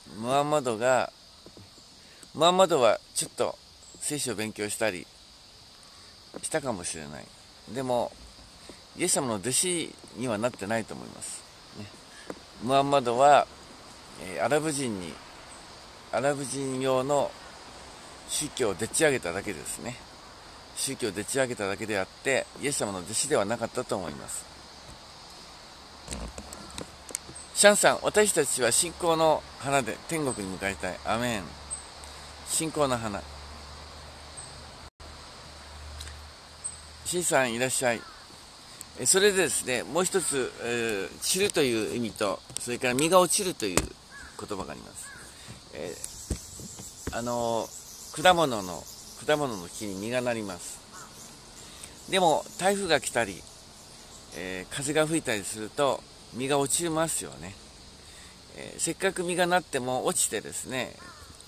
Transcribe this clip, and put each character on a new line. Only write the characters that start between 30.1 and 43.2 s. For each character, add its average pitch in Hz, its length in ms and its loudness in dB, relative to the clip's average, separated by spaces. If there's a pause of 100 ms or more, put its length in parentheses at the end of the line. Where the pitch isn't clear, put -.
国 104 220 -2
に 95 60 -4
向 87 60 -8
か 98 100 2
い 95 80 -2
た 95 120 -2
い。 85 140 -4
ア 104 140 0
メ 120 220 0
ン。」 90 40 -6 (1080)
信 160 220 0
仰 147 160 4
の 127 100 2
花。 104 240 -2 (3750)
シ 175 140 0
ン 180 80 2
さ 143 160 8
ん、 120 120 4
い 117 60 0
ら 127 80 4
っ - 20 0
し - 160 2
ゃ 120 80 6
い。 107 80 -2 (1000)
え、 127 60 -4
そ 190 140 8
れ 202 140 8
で 185 100 4
で 139 60 4
す - 160 0
ね、 120 180 2
も 143 200 2
う - 20 4
一 185 160 2
つ、 127 400 0
え 113 500 0
ー、 - 80 -14
散 - 200 0
る 202 120 4
と 170 100 4
い 113 320 4
う 110 40 0
意 - 20 0
味 113 120 0
と、 101 280 0 (220)
そ 120 100 -4
れ 120 60 -2
か 127 100 0
ら 123 60 4
実 147 160 4
が 185 100 8
落 180 140 4